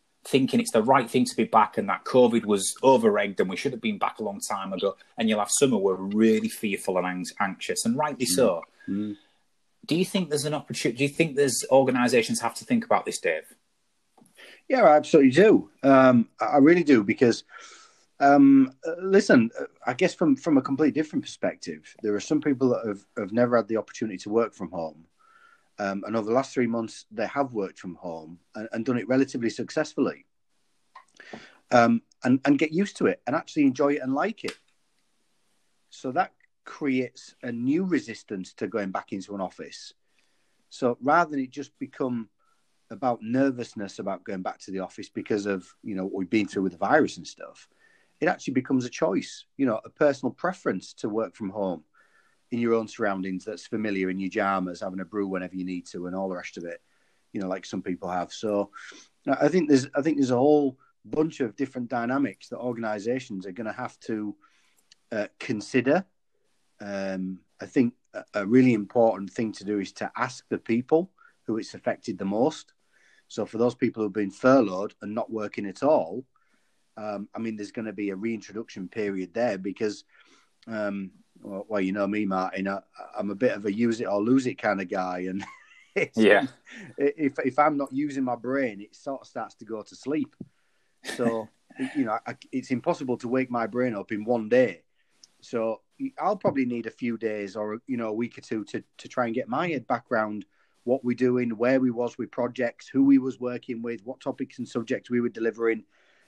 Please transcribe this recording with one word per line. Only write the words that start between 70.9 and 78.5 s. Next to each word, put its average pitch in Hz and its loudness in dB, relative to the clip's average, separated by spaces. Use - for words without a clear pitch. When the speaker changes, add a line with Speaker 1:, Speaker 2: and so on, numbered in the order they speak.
Speaker 2:
who 110 -4
it's - -10
affected 104 -6
the 101 -6
most. 117 -2
So 107 -6
for 110 -12
those 120 2
people 110 -2
who've 104 -4
been 104 -4
furloughed 107 2
and 104 -10
not 113 -4
working 107 -8
at 95 -10
all, 123 0
um, 104 -8
I 110 -10
mean, 113 -6
there's 101 -12
gonna 110 -8
be 101 -4
a 95 -4
reintroduction 104 -8